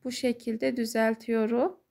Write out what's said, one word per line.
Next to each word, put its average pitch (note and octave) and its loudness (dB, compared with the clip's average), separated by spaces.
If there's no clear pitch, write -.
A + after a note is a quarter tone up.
bu B3+ -6
şekilde A#3+ -2
düzeltiyorum. A3+ 0